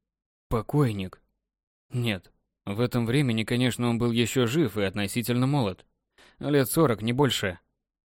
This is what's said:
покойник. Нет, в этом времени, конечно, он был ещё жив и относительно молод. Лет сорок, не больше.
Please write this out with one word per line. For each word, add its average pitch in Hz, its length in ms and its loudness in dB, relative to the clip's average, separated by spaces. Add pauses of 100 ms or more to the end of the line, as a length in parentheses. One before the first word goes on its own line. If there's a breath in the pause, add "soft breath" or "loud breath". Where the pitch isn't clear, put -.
(480)
покойник. 110 760 -2 (680)
Нет, 117 420 -4 (340)
в 101 160 -4
этом 120 260 -2
времени, 117 360 0
конечно, 120 460 0
он 117 80 0
был 120 140 0
ещё 120 340 2
жив 117 320 0
и 104 60 0
относительно 107 640 -2
молод. 127 400 -2 (500 soft breath)
Лет 139 320 0
сорок, 135 320 2
не 113 120 -2
больше. 113 440 0 (480)